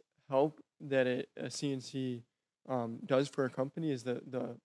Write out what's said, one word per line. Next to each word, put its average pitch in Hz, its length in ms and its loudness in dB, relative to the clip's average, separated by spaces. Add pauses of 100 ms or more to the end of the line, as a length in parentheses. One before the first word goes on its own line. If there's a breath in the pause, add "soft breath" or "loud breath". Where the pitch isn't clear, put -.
(280)
help 139 320 4 (200)
that 135 260 4
it, 127 300 0
a 135 120 -6
C 139 240 -2
N 131 80 -4
C, 127 440 -6 (440)
um, 117 380 -2
does 139 220 4
for - 160 0
a 123 60 0
company 143 420 -2
is 123 100 -4
the, 120 260 -2
the 123 360 -6